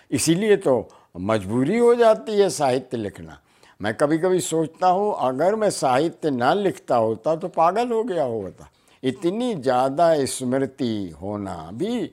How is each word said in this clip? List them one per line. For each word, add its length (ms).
इसीलिए 460
तो 320
मजबूरी 600
हो 180
जाती 440
है 100
साहित्य 480
लिखना। 420
मैं 120
कभी-कभी 460
सोचता 480
हूँ, 320
अगर 360
मैं 140
साहित्य 640
ना 220
लिखता 420
होता 400
तो 120
पागल 440
हो 120
गया 200
होता। 480
इतनी 520
ज़्यादा 720
स्मृति 960
होना 520
भी 400